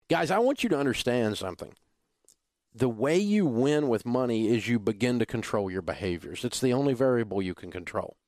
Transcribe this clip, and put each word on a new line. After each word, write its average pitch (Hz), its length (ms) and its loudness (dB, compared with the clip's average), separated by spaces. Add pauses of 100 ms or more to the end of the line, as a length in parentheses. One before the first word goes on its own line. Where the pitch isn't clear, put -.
(100)
Guys, 165 220 0
I 196 80 4
want 262 240 2
you 240 60 2
to - 100 0
understand 120 580 0
something. - 360 -10 (1040)
The 127 120 2
way 123 260 0
you 202 300 2
win 143 420 2
with 113 160 2
money 120 440 2
is 110 200 2
you 120 100 4
begin 113 400 0
to 117 60 2
control 107 460 -2
your 92 100 -4
behaviors. 90 640 -4
It's - 160 -6
the 123 140 2
only 139 180 2
variable 117 480 0
you 92 140 -4
can 90 160 -16
control. 90 580 -8